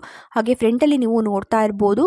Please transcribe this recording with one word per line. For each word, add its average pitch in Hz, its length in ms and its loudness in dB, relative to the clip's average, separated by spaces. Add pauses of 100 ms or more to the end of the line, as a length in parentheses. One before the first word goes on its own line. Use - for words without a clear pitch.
(300)
ಹಾಗೆ 240 260 0
ಫ್ರಂಟ್ 240 280 0
ಅಲ್ಲಿ 294 140 2
ನೀವು 233 240 0
ನೋಡ್ತಾ 208 420 -2
ಇರ್ಬೋದು, 208 420 0